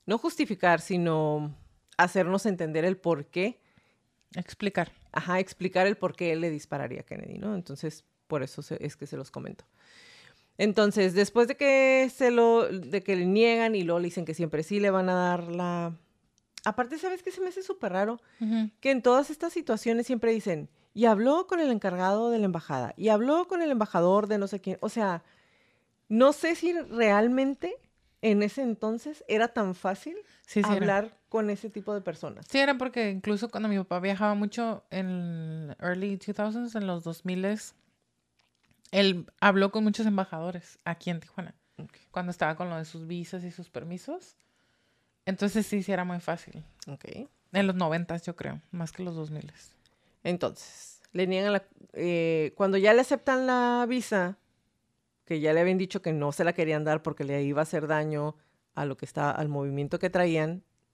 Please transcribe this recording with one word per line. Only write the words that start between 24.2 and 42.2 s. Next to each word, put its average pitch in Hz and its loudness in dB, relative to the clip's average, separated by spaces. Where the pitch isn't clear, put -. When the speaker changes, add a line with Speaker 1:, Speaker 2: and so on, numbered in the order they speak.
Speaker 1:
de 214 0
no 196 -2
sé 196 -6
quién". 185 -6
O - -4
sea, 190 -2
no 254 8
sé 330 0
si 349 0
realmente 254 2
en 208 4
ese 208 -2
entonces 226 -4
era 220 2
tan 196 -2
fácil 202 -6
Speaker 2:
Sí, 208 0
sí 208 2
era. 208 2
Speaker 1:
hablar 202 0
con 214 -2
ese 202 -8
tipo 208 -8
de 208 -4
personas. 165 -10
Speaker 2:
Sí, 277 0
era 277 2
porque 240 -2
incluso 208 -4
cuando 214 -4
mi 202 0
papá 180 -4
viajaba 196 0
mucho 208 -4
en 165 -6
early 185 -4
two 208 -8
thousands, 220 -4
en 208 -2
los 175 -4
dos 165 -8
miles, 185 -4
él 190 2
habló 196 4
con 220 0
muchos 214 0
embajadores 180 -4
aquí 165 -6
en 165 -4
Tijuana, - -14
Speaker 1:
Ok. 151 -16
Speaker 2:
cuando 180 -6